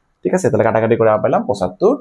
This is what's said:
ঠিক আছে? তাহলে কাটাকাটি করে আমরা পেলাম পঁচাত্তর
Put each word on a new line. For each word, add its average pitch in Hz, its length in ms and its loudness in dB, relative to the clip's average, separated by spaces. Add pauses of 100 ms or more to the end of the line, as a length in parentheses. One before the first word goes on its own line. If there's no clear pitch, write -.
(240)
ঠিক 90 100 -4
আছে? 185 160 0
তাহলে 110 140 2
কাটাকাটি 113 320 2
করে 110 140 2
আমরা 107 120 2
পেলাম 175 260 0
পঁচাত্তর 98 540 -2